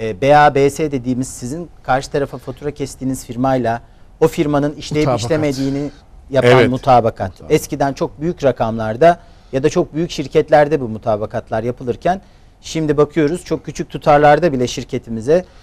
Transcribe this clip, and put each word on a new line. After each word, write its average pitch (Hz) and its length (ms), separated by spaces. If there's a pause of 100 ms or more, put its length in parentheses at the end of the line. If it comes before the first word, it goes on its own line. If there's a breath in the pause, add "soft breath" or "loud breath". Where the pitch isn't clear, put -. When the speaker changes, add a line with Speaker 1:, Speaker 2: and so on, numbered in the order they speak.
Speaker 1:
E, 110 200
B 143 160
A 147 180
B 139 160
S 151 220
dediğimiz 127 360
sizin 151 400 (140)
karşı 135 280
tarafa 139 280
fatura 139 320
kestiğiniz 131 540
firmayla 123 580 (380 soft breath)
o 156 80
firmanın 147 440
işleyip 151 340
Speaker 2:
Mutabakat. 120 180
Speaker 1:
işlemediğini 139 680 (400)
yapan 127 200
Speaker 2:
Evet. 123 200
Speaker 1:
mutabakat. 113 600
Speaker 2:
Mutabakat. - 240
Speaker 1:
Eskiden 143 380
çok 143 280
büyük 165 240
rakamlarda 117 760 (320 soft breath)
ya 131 100
da 147 80
çok 170 240
büyük 160 160
şirketlerde 151 680
bu 123 80
mutabakatlar 110 720
yapılırken 127 580 (400 soft breath)
şimdi 151 360
bakıyoruz 147 480
çok - 200
küçük - 260
tutarlarda 147 640
bile 127 140
şirketimize, 120 760 (180 soft breath)